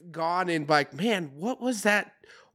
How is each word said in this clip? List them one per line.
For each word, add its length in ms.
gone 360
and, 200
like, 260
"Man, 400
what 260
was 220
that? 300